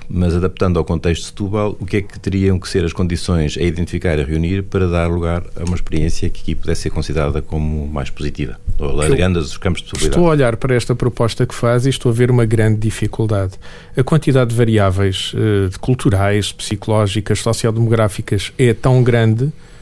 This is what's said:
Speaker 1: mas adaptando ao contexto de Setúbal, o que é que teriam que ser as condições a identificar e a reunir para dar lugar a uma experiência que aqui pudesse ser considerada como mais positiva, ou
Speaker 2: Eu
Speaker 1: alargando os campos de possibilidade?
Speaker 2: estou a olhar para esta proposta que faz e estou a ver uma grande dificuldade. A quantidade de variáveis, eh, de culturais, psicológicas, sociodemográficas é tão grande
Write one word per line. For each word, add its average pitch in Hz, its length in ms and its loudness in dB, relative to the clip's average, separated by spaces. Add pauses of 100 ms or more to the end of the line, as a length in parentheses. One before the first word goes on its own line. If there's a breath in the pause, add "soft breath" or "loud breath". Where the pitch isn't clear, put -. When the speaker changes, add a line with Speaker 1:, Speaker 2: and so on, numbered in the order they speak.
Speaker 1:
mas 90 240 0
adaptando 90 460 0
ao 78 60 0
contexto 82 380 -2
de - 80 -10
Setúbal, 104 500 -4
o 101 40 -8
que 101 120 -4
é 95 60 0
que - 180 -12
teriam 95 360 2
que - 120 -6
ser 92 160 0
as 82 80 -2
condições 85 640 0
a 82 40 -2
identificar 85 540 -2
e 76 60 0
a - 20 0
reunir 82 380 -2
para 95 240 -2
dar 85 240 0
lugar 85 320 -2 (180)
a 87 40 -6
uma 87 100 -2
experiência 82 560 0
que - 100 -2
aqui - 140 -2
pudesse - 280 0
ser 78 80 -2
considerada 76 520 -2
como 76 460 -4
mais 73 220 -6
positiva, 73 500 -6 (180)
ou 76 80 0
Speaker 2:
Eu 69 60 2
Speaker 1:
alargando 87 480 2
os - 160 -6
campos 87 260 -2
de - 80 -18
possibilidade? - 300 0
Speaker 2:
estou 170 80 6
a - 20 6
olhar 127 260 2
para 127 200 0
esta 120 180 0
proposta 120 500 0
que - 100 -6
faz 120 300 0
e 135 40 2
estou 127 240 0
a - 20 0
ver 123 160 2
uma 120 140 4
grande 110 340 2
dificuldade. 107 760 -2 (420 loud breath)
A 131 80 2
quantidade 131 460 2
de 117 60 -2
variáveis, 101 760 2
eh, 104 340 2
de - 120 -8
culturais, 101 720 0
psicológicas, 107 880 -2
sociodemográficas 110 1160 0
é 123 160 4
tão 127 300 4
grande 117 480 2 (320 loud breath)